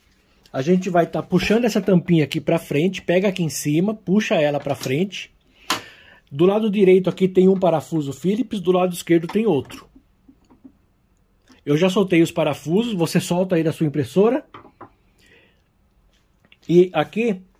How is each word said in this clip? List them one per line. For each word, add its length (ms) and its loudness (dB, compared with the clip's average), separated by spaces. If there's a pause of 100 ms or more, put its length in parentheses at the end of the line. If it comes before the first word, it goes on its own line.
(540)
A 80 -4
gente 280 0
vai 160 2
tá 160 -6
puxando 440 0
essa 160 0
tampinha 420 2
aqui 160 -6
pra 180 0
frente, 440 -4
pega 260 0
aqui 160 -4
em 60 -2
cima, 440 -2
puxa 420 -2
ela 240 0
pra 160 -6
frente. 560 -6 (1000)
Do 140 0
lado 240 2
direito 400 4
aqui 180 0
tem 200 4
um 120 4
parafuso 540 -2
Phillips, 460 -4
do 120 0
lado 220 0
esquerdo 340 0
tem 180 -2
outro. 420 -4 (1800)
Eu 120 2
já 120 2
soltei 320 2
os 100 0
parafusos, 640 -2
você 260 -2
solta 360 -2
aí 80 2
da 100 -2
sua 140 -2
impressora. 580 0 (2250)
E 260 6
aqui, 480 -2 (180)